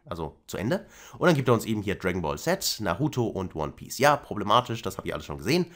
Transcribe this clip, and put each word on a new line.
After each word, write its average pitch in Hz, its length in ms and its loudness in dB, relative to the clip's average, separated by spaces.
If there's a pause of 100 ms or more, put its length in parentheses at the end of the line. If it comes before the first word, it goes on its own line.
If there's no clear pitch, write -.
also 82 400 -8
zu - 100 -10
Ende. 139 300 -2 (320)
Und 147 80 2
dann 170 100 6
gibt 135 120 2
er 120 60 8
uns 107 120 0
eben 107 160 0
hier 92 140 -2
Dragon 90 260 -2
Ball 73 160 -2
Z, - 420 -2
Naruto 107 460 0
und 95 280 -4
One 76 180 -4
Piece. - 260 -12
Ja, 143 180 6
problematisch, 113 640 2
das 95 140 -6
habt - 100 -8
ihr 80 80 -4
alles 76 120 -8
schon 73 120 -8
gesehen. 151 380 0